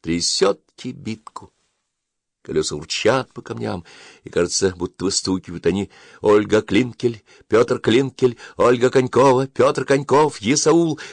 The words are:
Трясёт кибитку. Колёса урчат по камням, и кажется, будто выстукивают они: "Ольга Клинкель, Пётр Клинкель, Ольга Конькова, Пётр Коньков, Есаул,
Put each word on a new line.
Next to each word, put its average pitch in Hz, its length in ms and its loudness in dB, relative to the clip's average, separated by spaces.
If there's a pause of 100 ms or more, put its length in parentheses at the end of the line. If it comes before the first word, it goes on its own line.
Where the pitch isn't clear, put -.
Трясёт 85 600 -2 (120)
кибитку. - 760 -14 (880)
Колёса - 360 -4
урчат 113 580 -2
по 117 80 -14
камням, 110 420 -8 (400)
и - 60 -18
кажется, 87 440 -2
будто 87 300 -8
выстукивают 92 640 -4
они: 95 240 -2 (320)
"Ольга 104 400 2
Клинкель, 117 600 -2 (260)
Пётр 120 320 2
Клинкель, 123 580 0 (180)
Ольга 120 320 2
Конькова, 127 580 2
Пётр 135 380 0
Коньков, 143 540 2
Есаул, 151 600 0 (140)